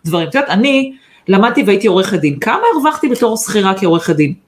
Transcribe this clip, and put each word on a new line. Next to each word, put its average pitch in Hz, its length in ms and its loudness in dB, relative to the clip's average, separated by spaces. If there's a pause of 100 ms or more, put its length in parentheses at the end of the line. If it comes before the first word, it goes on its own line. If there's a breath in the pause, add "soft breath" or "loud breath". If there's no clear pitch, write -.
הדברים. 165 240 -2
את - 60 -8
יודעת, 277 140 -2
אני 269 440 0 (340 loud breath)
למדתי 226 360 2
והייתי 202 240 2
עורכת 190 320 0
דין, 147 200 -2
כמה - 220 -2 (120)
הרווחתי 302 360 0
בתור 233 280 0
שכירה 196 400 0
כעורכת 170 380 0
דין? 147 180 0 (140)